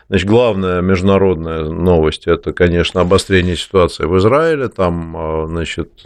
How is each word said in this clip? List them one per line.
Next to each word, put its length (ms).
Значит, 180
главная 540
международная 840
новость — 600
это, 280
конечно, 480
обострение 520
ситуации 520
в 100
Израиле. 520
Там, 460
а, 320
значит, 440